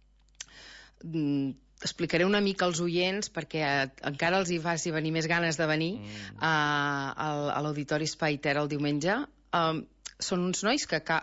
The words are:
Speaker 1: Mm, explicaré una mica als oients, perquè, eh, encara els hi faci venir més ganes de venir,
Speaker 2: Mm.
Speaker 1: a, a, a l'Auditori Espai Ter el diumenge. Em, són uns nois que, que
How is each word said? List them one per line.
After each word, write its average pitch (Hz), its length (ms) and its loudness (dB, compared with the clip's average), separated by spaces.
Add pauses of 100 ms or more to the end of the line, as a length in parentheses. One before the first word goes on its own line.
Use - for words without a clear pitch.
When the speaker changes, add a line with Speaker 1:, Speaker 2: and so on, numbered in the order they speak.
(1040)
Speaker 1:
Mm, 143 480 0 (280)
explicaré 165 480 0
una 208 160 4
mica 190 240 0
als 170 160 0
oients, 180 480 0
perquè, 160 320 -4
eh, 139 280 2 (180)
encara 170 320 0
els 175 100 -2
hi 175 80 0
faci 165 320 -2
venir 156 240 0
més 160 160 0
ganes 170 260 2
de 165 100 2
venir, 160 280 2
Speaker 2:
Mm. - 440 -12
Speaker 1:
a, 147 760 2
a, 156 140 -2 (260)
a 139 60 0
l'Auditori 151 420 0
Espai 151 340 0
Ter 143 200 0
el 147 100 0
diumenge. 147 480 0 (380)
Em, 160 320 2 (340)
són 180 240 0
uns 180 200 0
nois 254 220 2
que, 160 160 -2
que - 220 -2